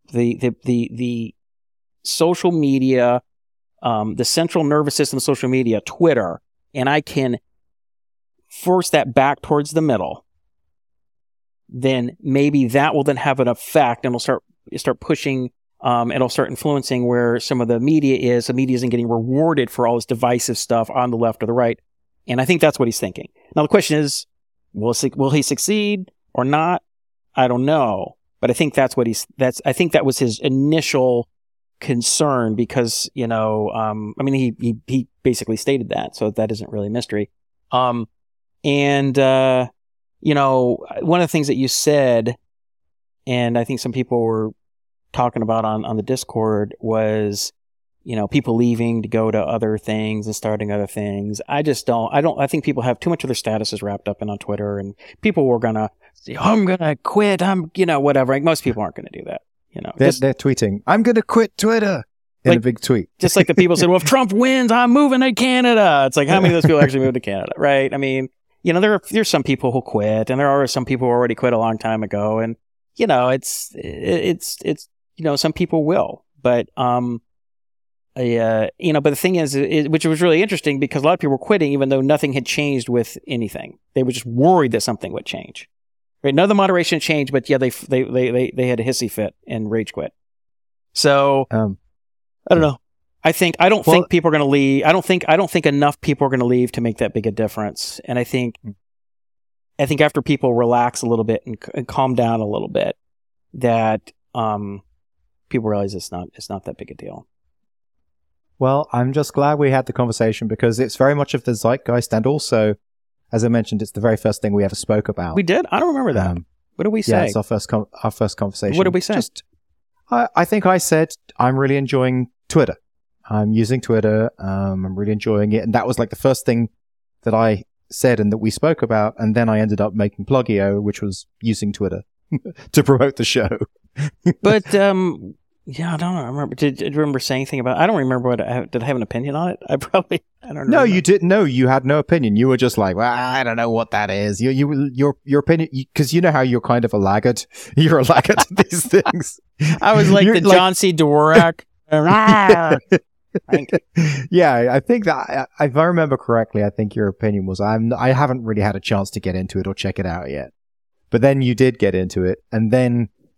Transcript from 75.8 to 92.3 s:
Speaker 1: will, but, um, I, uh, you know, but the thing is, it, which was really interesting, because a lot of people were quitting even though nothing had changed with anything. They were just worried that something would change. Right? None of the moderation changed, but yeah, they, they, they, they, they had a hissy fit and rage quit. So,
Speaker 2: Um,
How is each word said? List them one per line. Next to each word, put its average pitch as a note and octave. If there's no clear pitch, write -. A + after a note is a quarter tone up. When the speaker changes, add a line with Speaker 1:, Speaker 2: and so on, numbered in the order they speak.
Speaker 1:
will, -
but, A#2+
um, B2
I, A#2+
uh, A2+
you E3+
know, D3+
but D3
the C#3
thing F#3
is, D3
it, C#3+
which D#3+
was D#3+
really E3+
interesting, D#3
because C#3
a C#3
lot E3
of F3+
people D3
were C3+
quitting E3
even C3+
though C3+
nothing C#3+
had B2+
changed C#3
with A#2+
anything. A#2+
They C3
were B2+
just B2
worried C3+
that A2+
something G2+
would -
change. -
Right? C#3
None E3
of F#3+
the G#3+
moderation F3+
changed, C#3+
but C3+
yeah, C#3
they, B2+
they, B2+
they, B2+
they, B2
they B2+
had B2
a A2+
hissy A#2+
fit -
and A2
rage A2
quit. -
So, C#3
Speaker 2:
Um, A2